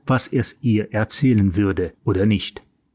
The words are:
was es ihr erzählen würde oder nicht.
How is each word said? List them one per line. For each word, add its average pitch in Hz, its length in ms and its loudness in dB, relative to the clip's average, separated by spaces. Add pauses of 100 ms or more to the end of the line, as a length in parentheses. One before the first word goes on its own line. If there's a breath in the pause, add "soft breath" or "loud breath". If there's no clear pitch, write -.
was 127 220 -2
es - 320 -4
ihr 107 320 0
erzählen 107 640 2
würde 95 360 0 (120)
oder 98 220 0
nicht. - 360 -2 (320)